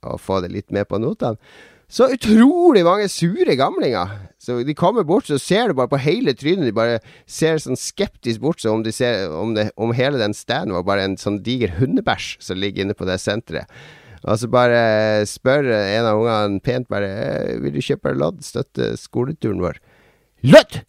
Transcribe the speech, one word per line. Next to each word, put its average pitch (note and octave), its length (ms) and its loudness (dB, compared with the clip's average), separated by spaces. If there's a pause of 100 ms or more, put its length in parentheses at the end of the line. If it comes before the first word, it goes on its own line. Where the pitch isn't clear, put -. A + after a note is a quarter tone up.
og - 160 -6
få F#2+ 160 0
det F2+ 140 -8
litt - 180 -8
med G2+ 160 -2
på - 160 -4
notene. C#3 320 -4 (540)
Så C4 180 2
utrolig C4 760 6
mange G3+ 240 2
sure G#3+ 480 0
gamlinger! C3 580 -2 (240)
Så B2 240 -6
de D3+ 80 -4
kommer F3 320 0
bort, F#3 240 0
så D3 80 0
ser G#3 320 0
du C#3+ 80 -2
bare B2 160 0
på C#3 80 0
hele E3+ 320 0
trynet, D#3+ 320 0
de A2 80 0
bare A2+ 240 0 (320)
ser D#3+ 320 0
sånn B2+ 160 -4
skeptisk - 640 -6
bort, D#3 220 -2
så G#2+ 100 0
om A2 80 0
de A2 140 -4
ser, A2 340 -2
om F#2+ 240 -4
det, G#2+ 240 0
om A2+ 160 -2
hele C3 240 0
den G#2 160 0
standen B2 400 -4
var F2+ 140 -2
bare G2 180 0
en F#2+ 160 -2
sånn G2+ 240 -2
diger A#2 320 -2
hundebæsj C#3+ 640 -2
som F#2 160 -6
ligger F#2+ 300 -2
inne G#2 100 -4
på F2+ 80 -6
det F#2 160 -2
senteret. G2+ 480 -6 (520)
Og G#2+ 160 -2
så A#2 160 -6
bare A2 720 2
spør C3+ 480 0
en G#2+ 320 0
av G#2+ 140 2
ungene G#2+ 420 0
pent B2+ 320 -4
bare, G2+ 160 -4
«Eh, G#2 480 -4
vil C#2 160 -4
du C#3+ 80 -4
kjøpe - 320 -4
lodd, E3+ 320 -4
støtte - 460 -6 (100)
skoleturen A2+ 640 -4
vår?» E2 160 -6 (640)
«Lodd? B3 340 8 (120)